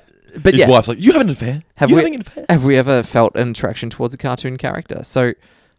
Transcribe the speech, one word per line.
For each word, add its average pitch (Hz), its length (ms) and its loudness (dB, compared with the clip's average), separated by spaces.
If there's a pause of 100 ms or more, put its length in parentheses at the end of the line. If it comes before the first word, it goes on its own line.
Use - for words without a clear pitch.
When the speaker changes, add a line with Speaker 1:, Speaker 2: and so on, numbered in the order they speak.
(440)
Speaker 1:
but 185 100 4
Speaker 2:
His 131 100 4
Speaker 1:
yeah. 110 60 6
Speaker 2:
wife's 120 200 4
like, 117 100 -6
"You 233 140 6
having 262 160 2
an 139 40 -2
affair? 127 300 -8 (140)
Speaker 1:
Have 170 120 2
Speaker 2:
You 269 60 6
Speaker 1:
we, 330 60 6
Speaker 2:
having 311 140 -2
an 233 60 -10
affair?" - 280 -18
Speaker 1:
have 143 160 2
we 139 120 4
ever 127 260 2
felt - 340 0
an 120 140 -2
attraction 113 380 -8
towards 120 240 -8
a 135 40 -14
cartoon 127 400 -8
character? - 480 -10
So 123 260 -2 (480)